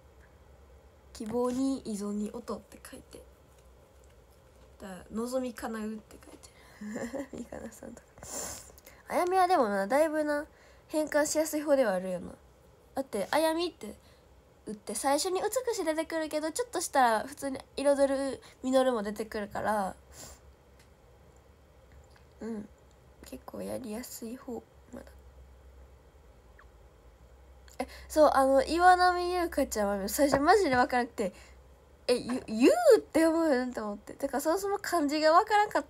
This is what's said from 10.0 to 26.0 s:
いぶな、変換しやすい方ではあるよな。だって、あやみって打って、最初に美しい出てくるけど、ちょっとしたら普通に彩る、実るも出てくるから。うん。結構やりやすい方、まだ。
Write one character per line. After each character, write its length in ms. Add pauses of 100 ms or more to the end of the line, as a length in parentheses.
い 60
ぶ 140
な、 220 (440)
変 180
換 180
し 140
や 80
す 100
い 60
方 120
で 100
は 80
あ 60
る 120
よ 80
な。 160 (580)
だ 80
っ 40
て、 260
あ 80
や 160
み 100
っ 80
て 220 (720)
打 60
っ 20
て、 180
最 240
初 140
に 100
美 80 (240)
し 60
い 60
出 100
て 100
く 140
る 100
け 100
ど、 120
ち 100
ょ 40
っ 40
と 120
し 80
た 120
ら 240
普 100
通 140
に 100 (160)
彩 320
る、 340 (200)
実 220
る 100
も 80
出 100
て 140
く 140
る 80
か 140
ら。 340 (2500)
う 40
ん。 240 (560)
結 180
構 200
や 160
り 120
や 120
す 240
い 100
方、 240 (320)
ま 60
だ。 60 (2750)